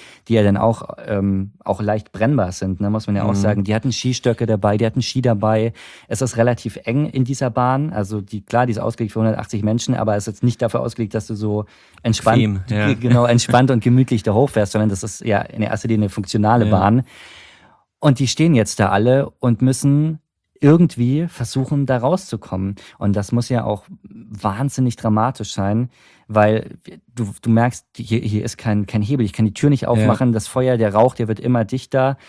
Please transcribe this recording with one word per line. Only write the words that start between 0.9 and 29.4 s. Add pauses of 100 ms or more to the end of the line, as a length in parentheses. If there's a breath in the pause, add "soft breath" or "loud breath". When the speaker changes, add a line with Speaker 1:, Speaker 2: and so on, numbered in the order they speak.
Speaker 1:
ähm, (140)
auch
leicht
brennbar
sind,
ne?
Muss
man
ja
auch
Speaker 2:
Mhm.
Speaker 1:
sagen.
Die
hatten
Skistöcke
dabei,
die
hatten
Ski
dabei. (340 loud breath)
Es
ist
relativ
eng
in
dieser
Bahn.
Also
die,
klar,
die
ist
ausgelegt
für
hundertachtzig
Menschen,
aber
es
ist
jetzt
nicht
dafür
ausgelegt,
dass
du
so (380 soft breath)
entspannt,
Speaker 2:
Bequem,
ja.
Speaker 1:
ge-,
genau,
entspannt
und
gemütlich
da
hochfährst,
sondern
das
ist
ja
in
erster
Linie
eine
funktionale
Speaker 2:
Ja.
Speaker 1:
Bahn. (960 loud breath)
Und
die
stehen
jetzt
da
alle
und
müssen (400)
irgendwie
versuchen,
da
rauszukommen. (220 loud breath)
Und
das
muss
ja
auch (260)
wahnsinnig
dramatisch
sein, (360 soft breath)
weil (360)
du, (120)
du
merkst, (100)
hier,
hier
ist
kein,
kein
Hebel,
ich
kann